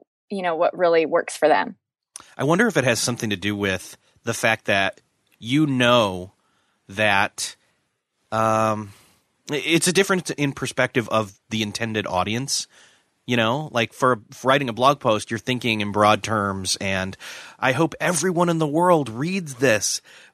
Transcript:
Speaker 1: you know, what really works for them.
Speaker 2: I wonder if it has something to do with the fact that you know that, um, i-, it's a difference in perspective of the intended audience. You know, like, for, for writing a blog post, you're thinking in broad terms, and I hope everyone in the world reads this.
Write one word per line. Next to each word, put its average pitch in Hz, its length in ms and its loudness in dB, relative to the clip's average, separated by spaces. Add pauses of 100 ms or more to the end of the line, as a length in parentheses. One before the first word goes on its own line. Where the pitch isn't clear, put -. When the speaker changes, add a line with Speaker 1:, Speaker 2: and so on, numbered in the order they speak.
(280)
Speaker 1:
you 196 140 -6
know, 170 140 -2
what 165 200 2
really 170 300 4
works 160 300 -2
for 151 120 4
them. 101 280 0 (600)
Speaker 2:
I - 80 -4
wonder 175 220 4
if 185 100 -2
it 135 80 4
has 123 160 2
something 117 300 -4
to 101 60 -2
do 101 200 -2
with 95 400 -4 (280)
the 117 100 -2
fact 110 320 0
that 98 340 0 (380)
you 139 280 0
know 120 680 2 (560)
that, 101 680 0 (760)
um, 110 600 0 (580)
i-, 151 40 -4
it's 156 340 0
a 180 40 0
difference 185 380 0
in 143 220 -2
perspective 123 560 -2
of 104 300 -2 (120)
the 110 120 -2
intended 110 440 -4
audience. 107 600 -4 (600)
You 123 100 0
know, 120 360 0
like, 117 200 0
for, 127 380 0
for - 180 -4
writing 135 220 2
a - 20 -6
blog 127 280 2
post, 107 300 0
you're 117 80 -4
thinking 117 440 -2
in 101 100 -4
broad 104 300 4
terms, 98 580 -4
and 95 340 -4 (440)
I 131 140 0
hope 151 280 0
everyone 175 480 0
in 165 100 0
the 160 80 0
world 156 440 2
reads 151 460 -6
this. 117 440 0 (340)